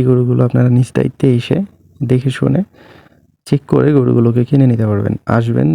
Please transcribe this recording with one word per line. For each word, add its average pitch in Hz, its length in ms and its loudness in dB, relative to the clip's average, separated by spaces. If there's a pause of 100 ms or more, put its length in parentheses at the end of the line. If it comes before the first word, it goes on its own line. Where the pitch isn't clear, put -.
গরুগুলো 123 400 0
আপনারা 123 280 0
নিজ 123 200 2
দায়িত্বে 131 300 -2 (120)
এসে - 180 -4 (440)
দেখে 127 300 -2
শুনে 135 300 -2 (840)
চেক 143 240 -2
করে 135 180 2 (100)
গরুগুলোকে 120 460 2
কিনে 135 280 2
নিতে 113 140 -2
পারবেন। 107 280 -2 (220)
আসবেন, 117 380 0